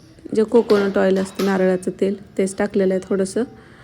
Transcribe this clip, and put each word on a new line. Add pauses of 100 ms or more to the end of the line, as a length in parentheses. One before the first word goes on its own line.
(360)
जे
कोकोनट
ऑइल
असतं,
नारळाचं (100)
तेल,
तेच
टाकलेलं
आहे
थोडंसं. (400)